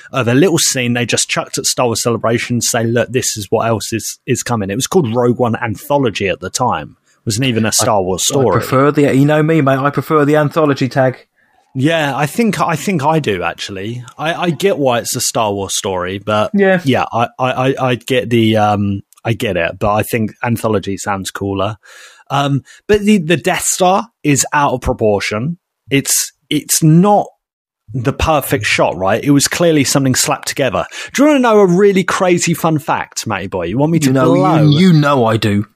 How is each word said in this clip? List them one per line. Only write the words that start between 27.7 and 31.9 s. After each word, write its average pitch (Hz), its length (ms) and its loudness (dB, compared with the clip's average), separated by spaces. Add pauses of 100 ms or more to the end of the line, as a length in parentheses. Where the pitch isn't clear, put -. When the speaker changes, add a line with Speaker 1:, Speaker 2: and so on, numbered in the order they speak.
Speaker 1:
the 127 180 -2
perfect 147 540 -2
shot, - 300 0
right? 95 260 0
It 143 80 0
was 139 160 4
clearly 160 380 2
something 135 320 0
slapped - 320 -4
together. 98 360 -2 (280)
Do 247 100 0
you 294 60 6
wanna 294 120 4
know 220 200 4
a 196 60 6
really 190 360 4